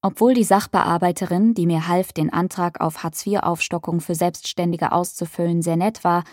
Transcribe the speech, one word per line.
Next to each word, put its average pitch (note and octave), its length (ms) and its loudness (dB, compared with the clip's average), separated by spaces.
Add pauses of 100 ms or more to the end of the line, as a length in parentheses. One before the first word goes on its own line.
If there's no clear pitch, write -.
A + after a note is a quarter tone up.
Obwohl A3+ 320 4
die A#3 100 4
Sachbearbeiterin, F3+ 1080 2
die F3 140 0
mir E3 200 0
half, F3+ 240 0
den D#3+ 220 -2
Antrag F3 480 -2
auf D#3+ 220 -4
Hartz-vier-Aufstockung E3+ 960 -2
für F3 140 -4
Selbstständige E3+ 760 -2
auszufüllen, E3+ 720 -2
sehr E3 160 0
nett G#3 260 -2
war, F3 300 2